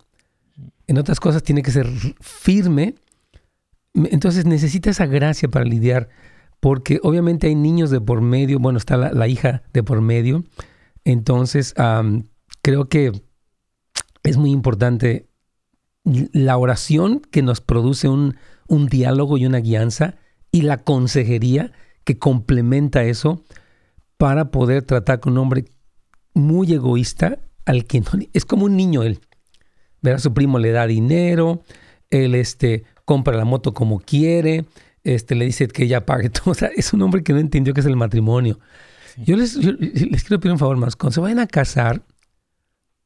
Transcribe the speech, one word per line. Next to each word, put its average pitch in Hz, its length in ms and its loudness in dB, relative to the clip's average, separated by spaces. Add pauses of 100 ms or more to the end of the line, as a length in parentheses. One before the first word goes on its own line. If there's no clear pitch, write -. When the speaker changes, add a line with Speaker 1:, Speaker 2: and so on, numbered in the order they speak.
(880)
Speaker 1:
En 131 100 0
otras 143 220 -2
cosas 156 240 0
tiene 143 180 0
que 131 100 -2
ser 127 160 0 (340)
firme. 180 760 0 (1000)
Entonces 170 520 0
necesita 160 440 0
esa 190 160 0
gracia 139 440 0
para 123 160 0
lidiar, 117 440 0 (520)
porque 135 420 2
obviamente 170 440 2
hay 151 80 2
niños 156 340 2
de 131 100 0
por 113 220 0
medio, 131 380 2
bueno, 123 180 0
está - 200 -2
la, 127 140 0
la 117 160 0
hija 127 360 -2 (100)
de 120 100 2
por 110 180 0
medio. 117 420 0 (600)
Entonces, 127 720 0
am, 110 500 0 (340)
creo 139 260 0
que 139 240 2 (1120)
es 143 140 2
muy 143 140 2
importante 123 760 0 (760)
la 131 540 2
oración 156 640 0
que - 220 -2
nos 123 200 0
produce 127 460 0
un, 139 280 0 (320)
un 147 200 2
diálogo 135 500 0
y 127 80 0
una 131 140 0
guianza 113 560 -2 (360)
y 170 100 2
la 147 160 0
consejería 127 960 0 (320)
que 131 140 0
complementa 131 840 0
eso 120 400 -2 (760)
para 143 340 0
poder 131 320 0
tratar 123 360 0
con 131 140 -2
un 127 60 2
hombre 131 260 0 (680)
muy 165 400 2
egoísta 127 680 -2 (260)
al 123 200 0
que 123 160 0
no, - 60 -4 (260)
es - 120 0
como 196 200 0
un 202 120 2
niño 170 260 2
él. 110 160 -2 (840)
Ver 131 140 2
a 131 40 -4
su 123 140 0
primo 139 260 2
le 113 120 2
da 117 160 0
dinero, 165 760 0 (460)
él, 131 260 2
este, 117 480 -2 (220)
compra 131 320 0
la 110 80 0
moto 123 280 -2
como 107 260 -2
quiere, 160 680 0 (380)
este, 123 320 -2
le 117 100 0
dice 127 220 -2
que - 160 -4
ella 123 220 0
pague 127 240 -2
<laughs> - 20 -10
todo. - 200 -2
O - 40 2
sea, - 200 -2
es - 180 -4
un 208 100 2
hombre 190 200 0
que 151 100 0
no 143 60 2
entendió 139 340 0
qué 143 80 0
es 135 40 2
el 135 100 0
matrimonio. 113 640 0 (560)
Speaker 2:
Sí. 120 100 -18
Speaker 1:
Yo 170 120 2
les, 240 220 -2
yo 185 140 2
les - 500 -2
quiero 208 160 -2
pedir 180 140 0
un 147 60 0
favor 135 180 0
más. 120 180 -2
Cuando 123 180 -2
se 165 80 -2
vayan 220 180 0
a 233 80 0
casar, 131 540 -2 (1040)